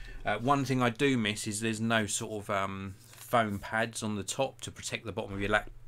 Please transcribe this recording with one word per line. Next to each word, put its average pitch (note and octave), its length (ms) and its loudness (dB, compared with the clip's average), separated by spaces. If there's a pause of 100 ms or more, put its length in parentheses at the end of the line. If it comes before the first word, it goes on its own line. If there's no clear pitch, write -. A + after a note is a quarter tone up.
(240)
Uh, G#2+ 120 2
one C#3 280 4
thing C3 160 2
I A#2+ 100 6
do C3+ 280 4
miss G#2 300 0
is G#2 120 -2
there's A2+ 200 0
no A2+ 260 4
sort G#2+ 380 -4
of, A2 60 -4
um, G2 520 -2
foam A2 560 0
pads A2+ 440 -2
on G#2+ 120 -2
the G2 80 -2
top C3 380 -2
to - 100 -10
protect - 340 -8
the G#2+ 80 -6
bottom G#2 220 -6
of G2 60 -4
your G2+ 100 0
lap-, G#2 200 2 (180)